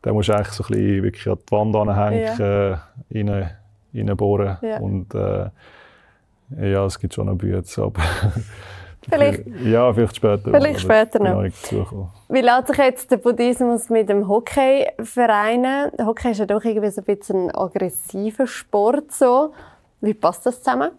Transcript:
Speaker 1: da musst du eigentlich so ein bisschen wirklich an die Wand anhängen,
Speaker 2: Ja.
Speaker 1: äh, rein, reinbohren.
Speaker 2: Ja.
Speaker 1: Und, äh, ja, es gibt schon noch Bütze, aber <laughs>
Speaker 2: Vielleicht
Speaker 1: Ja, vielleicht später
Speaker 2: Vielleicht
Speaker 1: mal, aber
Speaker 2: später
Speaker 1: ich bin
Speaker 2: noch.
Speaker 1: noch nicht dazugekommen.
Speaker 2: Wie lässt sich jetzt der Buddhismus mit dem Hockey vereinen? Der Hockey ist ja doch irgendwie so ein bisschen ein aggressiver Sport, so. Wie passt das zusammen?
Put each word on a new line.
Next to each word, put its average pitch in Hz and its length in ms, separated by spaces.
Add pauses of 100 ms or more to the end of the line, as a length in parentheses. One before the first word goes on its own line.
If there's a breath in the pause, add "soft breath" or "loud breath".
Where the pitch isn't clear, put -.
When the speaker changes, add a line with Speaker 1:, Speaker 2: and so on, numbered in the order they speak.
Speaker 1:
da 110 100
musst 104 160
du 107 60
eigentlich 104 140
so - 160
ein - 40
bisschen 101 340
wirklich 101 260
an 98 100 (100)
die - 40
Wand 107 240
anhängen, 104 640
Speaker 2:
Ja. 101 340
Speaker 1:
äh, 90 40 (380 loud breath)
rein, 101 360 (440)
reinbohren. 101 640
Speaker 2:
Ja. 220 180
Speaker 1:
Und, 98 360
äh, 98 340 (1200 soft breath)
ja, 98 140
es 95 140
gibt - 160
schon 101 120
noch 98 100
Bütze, 92 480
aber 92 180
<laughs> 82 100 (960 loud breath)
Speaker 2:
Vielleicht 294 340 (220)
Speaker 1:
Ja, 123 280
vielleicht 110 240
später 104 340
Speaker 2:
Vielleicht 285 380
Speaker 1:
mal, 220 80
aber 220 80
Speaker 2:
später - 0
Speaker 1:
ich 226 80
bin 214 120
Speaker 2:
noch. 185 100
Speaker 1:
noch 135 80
nicht 185 200
dazugekommen. 98 460 (220)
Speaker 2:
Wie 262 100
lässt 247 280
sich 277 100
jetzt 254 320
der 247 80
Buddhismus 240 720
mit 220 180
dem 202 200
Hockey 262 580 (160)
vereinen? 240 960
Der 226 80
Hockey 226 240
ist 202 80
ja 214 80
doch 208 180
irgendwie 214 260
so 196 120
ein - 20
bisschen 196 440
ein - 60
aggressiver 196 920
Sport, 233 680
so. 269 400 (480 loud breath)
Wie 208 140
passt - 320
das 247 160
zusammen? 269 360